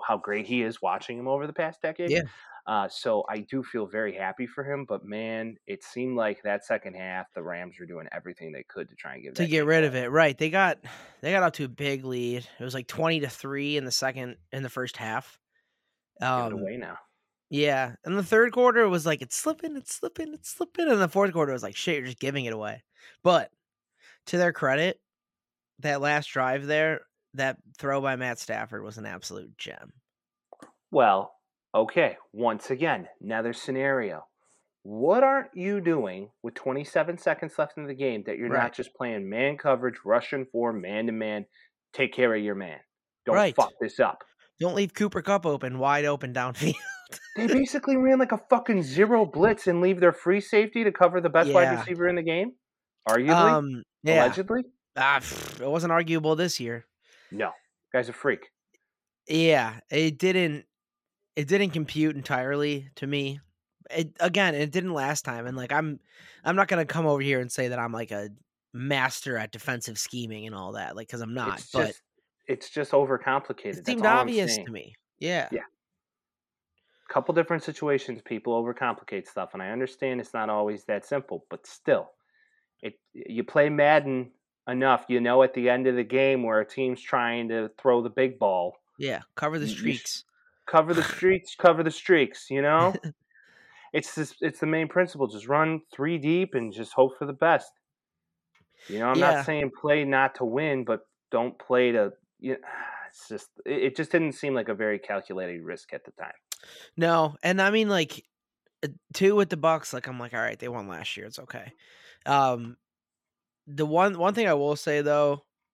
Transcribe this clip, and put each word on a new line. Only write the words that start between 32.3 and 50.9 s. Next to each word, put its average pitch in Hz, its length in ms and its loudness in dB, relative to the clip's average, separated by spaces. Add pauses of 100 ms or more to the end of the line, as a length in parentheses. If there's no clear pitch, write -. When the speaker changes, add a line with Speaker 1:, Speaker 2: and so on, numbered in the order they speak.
Speaker 1:
once 110 380 -2
again, 131 360 -2 (140)
another 113 320 -4
scenario. 131 720 -4 (580)
What 135 400 2
aren't 269 320 2
you 196 260 -4
doing 110 480 -2 (120)
with 117 140 -10
twenty-seven 151 640 -2
seconds 156 400 -4
left 147 180 -4
in 151 80 -10
the 143 80 -8
game 127 320 -4
that 107 120 -6
you're 120 120 -6
Speaker 2:
Right. 127 140 0
Speaker 1:
not 120 100 -2
just - 220 -10
playing 110 340 -6
man 135 280 0
coverage, 127 460 0
Russian 120 480 0
four, 117 220 -2
man-to-man, 107 720 -4 (480)
take 131 200 -2
care 123 200 2
of 107 80 0
your 104 140 -4
man. 87 240 -10 (460)
Don't 113 100 2
Speaker 2:
Right. 190 200 2
Speaker 1:
fuck - 240 4
this - 200 -2
up. 113 240 0 (360)
Speaker 2:
Don't 175 160 0
leave 208 200 0
Cooper 196 260 -2
Kupp 190 240 0
open, 131 320 -2
wide 143 280 2
open 143 280 -2
downfield. 127 460 -2
<laughs> 831 60 -16 (520)
Speaker 1:
They 233 100 0
basically 269 480 2
ran, 262 240 6
like, 254 140 2
a 214 40 2 (120)
fucking 233 340 4
zero 208 420 6
blitz 185 420 2
and 175 120 4
leave 180 220 4
their 175 100 8
free 190 300 2
safety 220 420 2
to 208 80 2